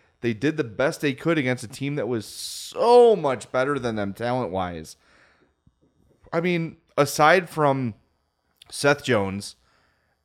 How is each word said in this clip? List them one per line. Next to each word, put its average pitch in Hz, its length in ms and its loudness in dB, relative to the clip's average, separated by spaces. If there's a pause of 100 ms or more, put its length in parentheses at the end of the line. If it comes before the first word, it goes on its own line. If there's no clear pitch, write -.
(220)
They 123 120 -2
did 139 240 -2
the 147 80 0
best 127 340 -2
they 143 140 0
could 160 240 -2
against 127 260 -2
a 113 60 -12
team 143 260 -6
that 120 140 -4
was 117 160 -4
so 233 880 4
much 139 380 -2
better 135 260 0
than 117 160 -2
them 101 180 -4
talent-wise. 92 840 -4 (1400)
I 165 80 0
mean, 170 340 -2 (220)
aside 156 520 4
from 135 440 0 (760)
Seth 143 340 2
Jones 101 520 -2 (680)